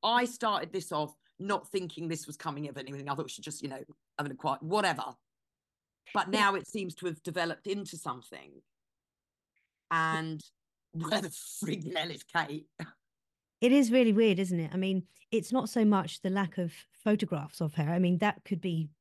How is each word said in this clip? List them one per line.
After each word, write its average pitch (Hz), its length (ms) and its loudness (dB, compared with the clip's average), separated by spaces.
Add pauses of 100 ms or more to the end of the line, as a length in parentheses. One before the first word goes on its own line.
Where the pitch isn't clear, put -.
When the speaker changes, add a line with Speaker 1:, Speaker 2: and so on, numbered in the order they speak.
Speaker 1:
I 240 220 4
started 202 480 -2
this 180 180 -6
off 151 240 -2 (240)
not 196 300 -2
thinking 170 380 -4
this 160 200 -6
was 151 80 -14
coming 147 320 -6
of 139 100 -10
anything. 139 300 -10
I 139 80 -2
thought 139 140 -6
she - 120 -14
just, 151 200 -12
you 143 80 -6
know, 135 140 -10 (340)
having 143 140 -4
a 131 40 -8
quiet, 139 280 -4
whatever. 165 400 0 (1080)
But 185 160 0
now 202 260 4
it - 120 -6
seems 190 280 -6
to - 100 -10
have 165 180 -6
developed 170 440 -4
into 196 280 -6
something. 120 680 -12 (1300)
And 160 500 0 (280)
<laughs> - 240 -20
where 208 280 0
the 185 80 -4
freaking - 680 -6
hell 165 160 -4
is - 120 -12
Kate? 151 440 -4 (920)
Speaker 2:
It 240 100 6
is 262 200 8
really 233 220 8
weird, 202 260 6
isn't 185 200 0
it? 156 140 -2
I 175 40 -2
mean, 190 260 0 (280)
it's 214 200 0
not 254 180 0
so 233 160 2
much 190 360 2
the 196 80 0
lack 190 280 0
of 170 160 -2 (300)
photographs 175 580 0
of 156 140 -2
her. 151 140 0
I 170 100 2
mean, 180 200 4
that 208 260 0
could 175 160 -4
be 165 280 -2 (120)